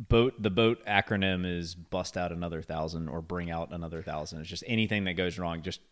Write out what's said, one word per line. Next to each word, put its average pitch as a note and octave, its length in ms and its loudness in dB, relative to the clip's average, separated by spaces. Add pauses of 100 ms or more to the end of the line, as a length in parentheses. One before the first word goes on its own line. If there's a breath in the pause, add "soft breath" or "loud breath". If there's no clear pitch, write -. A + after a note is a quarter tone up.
Boat, A#2 420 4
the G#2 80 2
boat A2+ 340 4
acronym F#2+ 640 2
is F2 300 -4
bust F2+ 400 -4
out F2 160 -2
another E2+ 280 -4
thousand D#2+ 480 -4
or E2 140 -6
bring E2+ 300 -4
out E2 200 -4
another E2 300 -8
thousand. D#2 380 -8
It's D#2+ 80 -10
just F#2 180 -10
anything A2 380 2
that F2+ 100 -2
goes F2+ 240 0
wrong, E2+ 240 -4
just, F2 180 -8 (120)